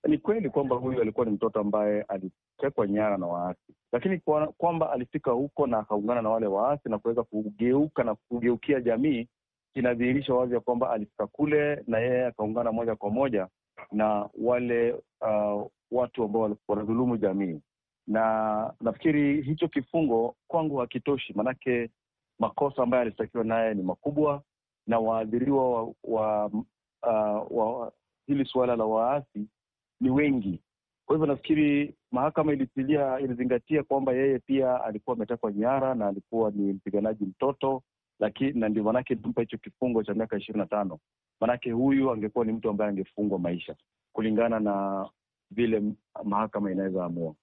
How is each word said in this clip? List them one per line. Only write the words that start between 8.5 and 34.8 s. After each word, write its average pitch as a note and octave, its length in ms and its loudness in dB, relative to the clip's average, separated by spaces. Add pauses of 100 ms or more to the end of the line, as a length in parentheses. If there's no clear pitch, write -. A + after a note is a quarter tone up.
jamii, A#2+ 460 0 (460)
inadhihirisha B2+ 600 0
wazi B2 200 2
ya A#2 60 2
kwamba A#2+ 300 0
alifika G#2 380 -4
kule D3 600 0
na A2+ 120 0
yeye B2+ 260 0
akaungana A2+ 460 -2
moja A2+ 240 -2
kwa G2+ 140 -6
moja A2+ 380 0 (440)
na G#2 380 0 (120)
wale, A#2+ 540 2 (260)
ah, G#2 420 0 (280)
watu A#2+ 320 -2
ambao G#2+ 340 0 (100)
wanadhulumu A2+ 500 0
jamii. F#2+ 440 -2 (460)
Na A2 720 0
nafikiri D3 600 2
hicho D#3 260 -2
kifungo B2+ 680 0 (120)
kwangu D#3 300 0
hakitoshi, B2+ 560 -4
manake A#2+ 560 -2 (500)
makosa C#3 440 0
ambayo B2 180 2
alishtakiwa A2+ 420 -4
naye A2+ 300 0
ni F#2 100 -2
makubwa, C#3+ 580 -2 (460)
na A2+ 120 2
waathiriwa A#2 840 0
wa, A#2 100 -8 (100)
wa, G#2+ 480 0 (500)
ah, G#2+ 480 2
wa A#2 420 -2 (360)
hili C#3 180 2
suala B2 300 2
la A2+ 100 0
waasi C3+ 640 0 (540)
ni B2+ 80 4
wengi. B2+ 500 2 (460)
Kwa D3+ 100 2
hivyo D#3 120 2
nafikiri D3 680 2 (160)
mahakama D3 420 2
ilitilia, C3+ 680 0
ilizingatia B2+ 640 0
kwamba C3+ 300 0
yeye C3+ 260 2
pia B2+ 440 2